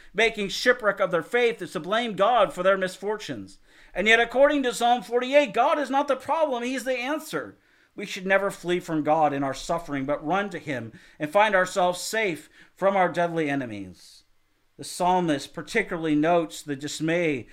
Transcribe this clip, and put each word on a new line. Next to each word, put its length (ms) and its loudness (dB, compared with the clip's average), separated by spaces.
making 360 0
shipwreck 500 0
of 120 0
their 120 0
faith, 380 0
is 120 -10
to 60 -4
blame 360 -2
God 380 4
for 100 -6
their 140 4
misfortunes. 840 -6
And 140 -2
yet, 120 6
according 440 4
to 100 -2
Psalm 300 2
forty-eight, 500 2
God 240 2
is 120 -4
not 180 0
the 80 0
problem, 480 -2
he's 220 -4
the 120 0
answer. 600 -6
We 100 -8
should 200 -10
never 260 2
flee 300 -4
from 240 -2
God 260 4
in 100 -2
our 120 -2
suffering, 500 -6
but 220 -4
run 240 0
to 100 -10
him 320 -8
and 120 -6
find 260 4
ourselves 460 2
safe 480 -4
from 220 2
our 100 4
deadly 420 0
enemies. 760 -8
The 60 -16
psalmist 720 0
particularly 600 -4
notes 480 2
the 140 -8
dismay 760 -4